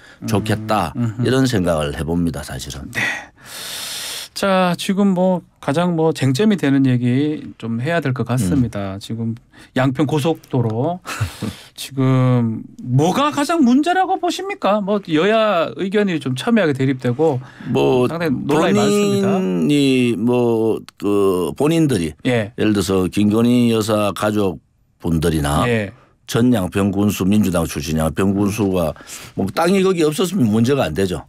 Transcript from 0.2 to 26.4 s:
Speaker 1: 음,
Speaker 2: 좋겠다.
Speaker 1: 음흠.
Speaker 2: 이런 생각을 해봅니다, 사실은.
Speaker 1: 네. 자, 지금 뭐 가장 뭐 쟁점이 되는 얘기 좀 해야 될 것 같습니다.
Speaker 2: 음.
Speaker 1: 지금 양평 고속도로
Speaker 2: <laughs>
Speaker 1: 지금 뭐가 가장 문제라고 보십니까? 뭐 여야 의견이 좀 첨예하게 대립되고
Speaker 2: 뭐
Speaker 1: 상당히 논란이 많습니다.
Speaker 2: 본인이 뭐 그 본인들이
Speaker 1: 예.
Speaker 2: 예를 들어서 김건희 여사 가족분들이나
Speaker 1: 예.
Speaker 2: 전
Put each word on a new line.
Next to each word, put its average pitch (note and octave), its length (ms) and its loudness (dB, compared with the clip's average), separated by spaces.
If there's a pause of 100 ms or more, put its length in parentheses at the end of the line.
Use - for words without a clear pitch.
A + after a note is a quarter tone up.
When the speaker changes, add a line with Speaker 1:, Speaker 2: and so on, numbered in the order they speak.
Speaker 1:
음, - 60 -8
Speaker 2:
좋겠다. G#2+ 680 -2
Speaker 1:
음흠. A#2+ 320 -2
Speaker 2:
이런 C3 180 2
생각을 E2+ 540 0
해봅니다, E2 440 -2
사실은. C#2 500 -12
Speaker 1:
네. - 80 -4 (1300)
자, F#3 440 2
지금 G3+ 320 0
뭐 F3+ 320 2 (180)
가장 E3+ 360 0
뭐 D#3+ 180 2
쟁점이 D#3+ 440 2
되는 C#3 300 2
얘기 B2+ 560 0 (160)
좀 A2+ 220 -6
해야 E3+ 180 0
될 C#3 140 -2
것 A#2+ 120 -2
같습니다. A#2+ 680 -2
Speaker 2:
음. G2 40 -12
Speaker 1:
지금 A2+ 360 -6 (400)
양평 C3+ 320 2
고속도로 D3 960 -2
Speaker 2:
<laughs> - 720 -10
Speaker 1:
지금 B2+ 880 0 (180)
뭐가 E3+ 500 2
가장 D4 320 0
문제라고 E4+ 560 2
보십니까? F4 640 -2
뭐 G3+ 180 -2 (140)
여야 G3 640 2
의견이 F#3+ 440 -2
좀 C3 160 -4
첨예하게 F#3+ 380 2
대립되고 C3 680 0 (300)
Speaker 2:
뭐 C3 380 2
Speaker 1:
상당히 E3 240 -2 (120)
논란이 D#3+ 360 2
많습니다. G3+ 520 2
Speaker 2:
본인이 D3 840 2
뭐 A2+ 640 2 (180)
그 F#2+ 600 2
본인들이 C#3 560 2 (120)
Speaker 1:
예. A#2 320 -2
Speaker 2:
예를 G#2+ 160 2
들어서 F#2 340 0
김건희 A#2 640 2
여사 G#2+ 440 0
가족분들이나 E2 1500 -2
Speaker 1:
예. A2 240 -2 (360)
Speaker 2:
전 B2 260 2